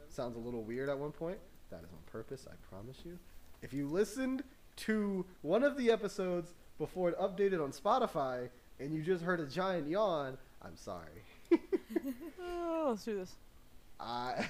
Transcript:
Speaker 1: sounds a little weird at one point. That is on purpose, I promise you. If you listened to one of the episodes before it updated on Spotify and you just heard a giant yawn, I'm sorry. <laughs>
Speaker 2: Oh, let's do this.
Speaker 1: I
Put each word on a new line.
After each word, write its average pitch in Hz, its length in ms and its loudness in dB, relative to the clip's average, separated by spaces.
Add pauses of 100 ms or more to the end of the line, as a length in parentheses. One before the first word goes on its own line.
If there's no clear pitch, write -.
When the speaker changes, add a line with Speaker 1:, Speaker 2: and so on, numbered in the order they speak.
Speaker 1:
sounds 120 280 -4
a 117 40 -6
little 117 240 -4
weird 123 240 -2
at 139 100 2
one 147 140 -4
point. 175 260 -6 (320)
That 90 140 -8
is 87 80 -14
on 80 140 -14
purpose, 113 440 -8
I - 40 -16 (140)
promise 110 360 -12
you. 175 120 -10 (460)
If 110 100 -10
you 139 160 -2
listened 254 540 2 (360)
to 202 460 2 (180)
one 190 200 6
of 285 160 6
the 233 140 6
episodes 180 600 0 (260)
before 175 320 2
it - 80 0
updated 190 440 4
on 135 80 0
Spotify 139 800 2 (320)
and 156 120 -2
you 156 100 0
just 170 200 2
heard 175 180 4
a 147 60 -2
giant 175 420 0
yawn, 160 480 4 (260)
I'm 87 140 -12
sorry. 82 460 -10 (280)
<laughs> 339 100 8 (800)
Speaker 2:
Oh, 339 500 0
let's 208 140 -2
do 214 120 -2
this. 190 200 -6 (640)
Speaker 1:
I 123 500 -2